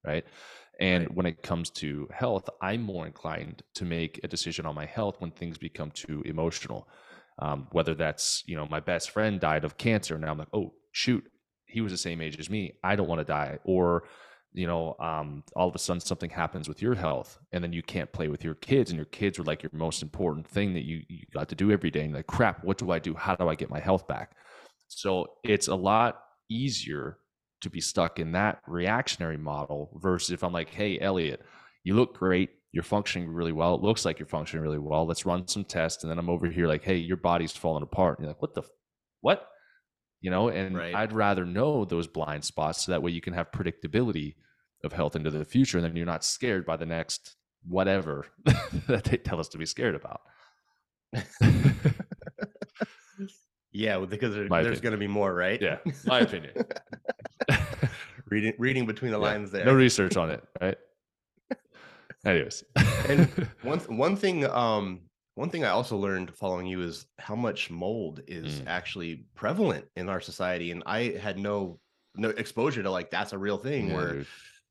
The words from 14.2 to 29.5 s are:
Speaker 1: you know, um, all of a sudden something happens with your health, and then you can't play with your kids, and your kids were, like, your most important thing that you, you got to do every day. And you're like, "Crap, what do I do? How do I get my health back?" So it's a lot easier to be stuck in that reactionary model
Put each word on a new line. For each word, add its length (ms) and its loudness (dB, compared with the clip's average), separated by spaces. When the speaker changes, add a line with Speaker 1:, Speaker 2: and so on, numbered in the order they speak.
Speaker 1:
you 120 -2
know, 340 -2
um, 440 -4
all 120 4
of 80 -2
a 20 -6
sudden 220 -2
something 320 -4
happens 360 -4
with 140 -8
your 140 2
health, 420 -2
and 120 -2
then 100 -4
you 100 -4
can't 280 -6
play 160 -4
with 160 -4
your 120 -4
kids, 340 2
and 80 -2
your 80 -6
kids 320 -2
were, 80 -6
like, 160 -2
your 120 -8
most 280 -2
important 460 -2
thing 260 0
that 120 -2
you, 240 -6
you 220 -16
got 180 -4
to 60 -6
do 160 6
every 200 4
day. 100 0
And 80 -2
you're 100 -4
like, 80 -10
"Crap, 360 2
what 160 0
do 100 -2
I 80 4
do? 160 -4
How 220 0
do 140 2
I 40 2
get 160 -4
my 100 -4
health 280 2
back?" 280 -8
So 400 -2
it's 240 2
a 80 2
lot 480 2
easier 680 -4
to 80 -8
be 120 -8
stuck 380 0
in 120 -2
that 340 2
reactionary 720 -2
model 540 -6